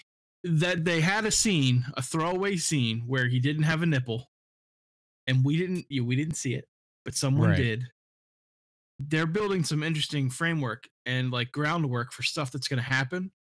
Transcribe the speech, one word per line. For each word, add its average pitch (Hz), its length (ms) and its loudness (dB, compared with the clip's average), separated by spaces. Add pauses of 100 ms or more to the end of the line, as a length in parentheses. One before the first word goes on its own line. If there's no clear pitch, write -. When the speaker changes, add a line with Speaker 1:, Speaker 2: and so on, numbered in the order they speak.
(440)
Speaker 1:
That 170 420 2
they 170 160 2
had 202 240 2
a 208 60 0
scene, 131 540 4 (120)
a 135 60 -2
throwaway 185 540 -2
scene, 117 500 0
where 127 200 0
he 123 120 2
didn't 151 240 2
have 160 180 2
a 175 60 2
nipple, 127 420 0 (1000)
and 131 160 4
we 147 140 4
didn't, 180 320 -2
yeah, 135 140 -2
we 123 120 0
didn't 151 220 -2
see 123 160 -4
it, - 120 -6 (380)
but - 100 -8
someone 135 360 2
Speaker 2:
Right. - 80 4
Speaker 1:
did. 123 300 0 (1120)
They're 156 280 0
building 190 380 0
some 151 180 -2
interesting 151 460 -2
framework 147 580 -2 (180)
and, 127 260 -2
like, 123 200 -2
groundwork 147 640 -2
for - 100 -8
stuff - 280 -4
that's 135 180 -6
gonna 127 120 0
happen. 135 500 -2 (220)